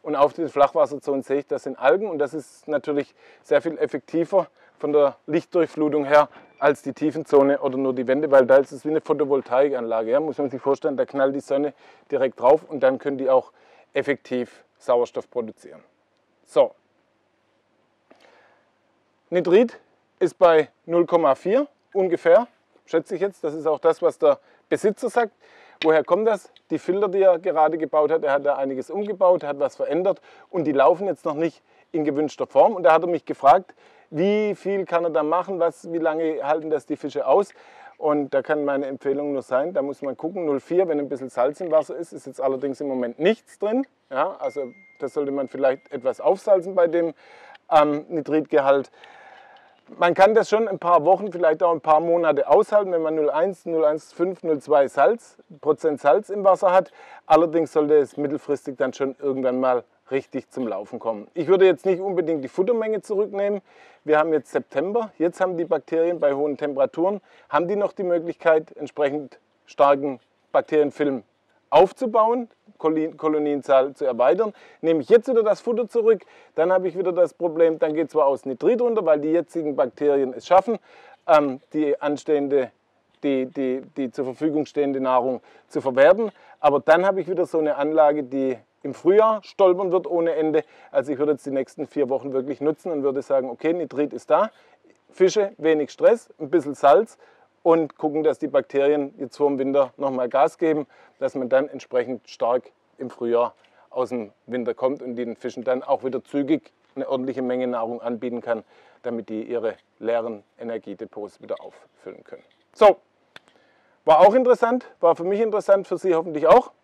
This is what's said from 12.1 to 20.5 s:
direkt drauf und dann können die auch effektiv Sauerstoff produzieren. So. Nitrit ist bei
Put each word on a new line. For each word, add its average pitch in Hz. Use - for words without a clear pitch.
direkt 131
drauf 147
und 147
dann 131
können 139
die 131
auch 131
effektiv 127
Sauerstoff 123
produzieren. -
So. 135
Nitrit 180
ist -
bei 160